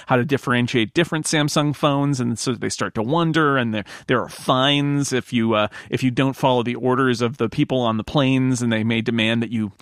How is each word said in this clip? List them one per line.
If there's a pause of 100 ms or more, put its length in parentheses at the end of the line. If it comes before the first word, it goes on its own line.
how
to
differentiate
different
Samsung
phones,
and
so
they
start
to
wonder,
and
there, (220)
there
are
fines
if
you,
uh, (220)
if
you
don't
follow
the
orders
of
the
people
on
the
planes,
and
they
may
demand
that
you